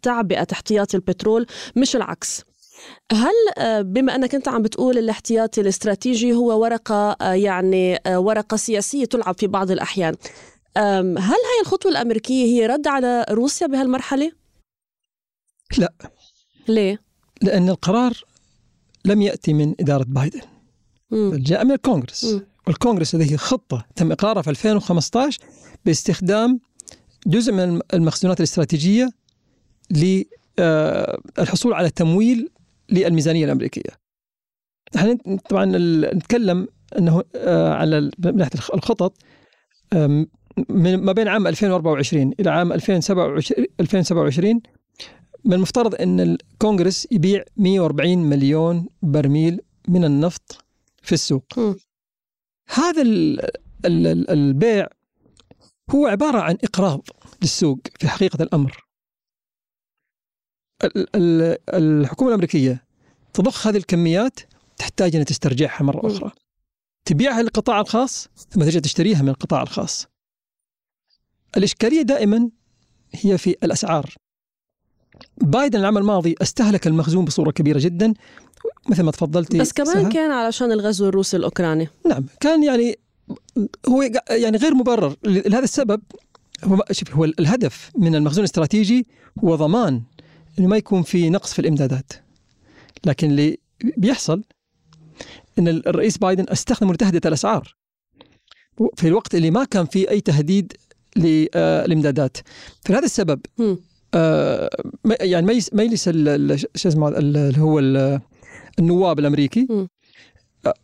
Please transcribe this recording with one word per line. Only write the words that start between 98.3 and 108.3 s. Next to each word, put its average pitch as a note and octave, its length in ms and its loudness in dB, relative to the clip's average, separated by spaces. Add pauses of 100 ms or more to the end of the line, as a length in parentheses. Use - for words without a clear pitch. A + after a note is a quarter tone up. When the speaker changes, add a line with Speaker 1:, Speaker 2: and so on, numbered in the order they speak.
Speaker 2:
و-، A3 160 2
في E3 120 0
الوقت G3 280 0
اللي E3 160 2
ما A#3 120 0
كان F#3 220 -2
في F#3+ 240 -2
أي G#3 120 0
تهديد E3 520 0 (420)
ل-، D#3+ 300 2 (100)
آه، D#3+ 300 0
الإمدادات. D3 520 0 (480)
فلهذا A#3+ 200 0
السبب، E3 340 -2 (180)
Speaker 1:
مم. G3+ 220 -2 (340)
Speaker 2:
آه، D#3+ 560 0 (340)
ما-، G#3+ 180 2
يعني F3+ 240 0
ميس-، A3+ 280 0
مجلس G#3+ 340 0
ال-، D#3+ 200 2
ال-، C#3+ 320 0
ش-، - 60 -6 (100)
شو - 140 -2
اسمه، D3+ 180 2
ال-، D3 100 -2
اللي C#3+ 420 0
هو D#3 200 2
ال-، C3+ 400 0 (600)